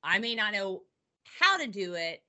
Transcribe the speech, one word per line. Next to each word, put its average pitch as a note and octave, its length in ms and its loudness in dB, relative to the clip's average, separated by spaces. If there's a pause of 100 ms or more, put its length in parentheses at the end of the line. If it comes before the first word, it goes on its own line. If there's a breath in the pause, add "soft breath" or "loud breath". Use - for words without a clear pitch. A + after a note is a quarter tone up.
I F3 160 2
may A#3 160 -2
not G#3+ 180 -2
know G3 300 -4 (560)
how F#4+ 180 6
to D4+ 100 -4
do F#3+ 260 -6
it E3 360 -6